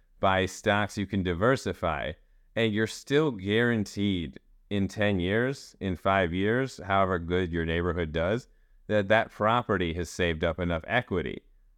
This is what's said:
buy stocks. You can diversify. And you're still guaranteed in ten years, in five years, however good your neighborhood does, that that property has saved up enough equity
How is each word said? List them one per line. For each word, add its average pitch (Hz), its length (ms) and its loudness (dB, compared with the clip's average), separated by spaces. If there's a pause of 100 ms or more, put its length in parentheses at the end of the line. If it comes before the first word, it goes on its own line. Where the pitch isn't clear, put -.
(200)
buy 95 260 2
stocks. 104 520 -2
You 101 80 -2
can 95 180 -2
diversify. 87 880 0 (440)
And 113 180 0
you're 110 140 2
still 143 440 0
guaranteed 101 1080 0 (300)
in 101 180 0
ten 104 320 0
years, 113 600 -2
in 92 160 -4
five 95 380 2
years, 113 520 0
however 95 340 2
good 87 320 0
your 82 140 -2
neighborhood 85 460 -2
does, 87 360 -2 (400)
that 107 200 2
that 110 240 4
property 104 600 0
has 85 160 -4
saved 85 340 0
up 85 160 0
enough 85 280 -2
equity 80 560 -4 (340)